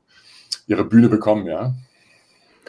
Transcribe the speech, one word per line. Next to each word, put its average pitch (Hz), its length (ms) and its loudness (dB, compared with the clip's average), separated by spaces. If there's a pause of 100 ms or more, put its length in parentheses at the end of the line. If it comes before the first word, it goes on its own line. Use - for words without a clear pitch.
(680)
ihre 101 160 -2
Bühne 113 240 4
bekommen, 104 400 0
ja. 110 260 -6 (960)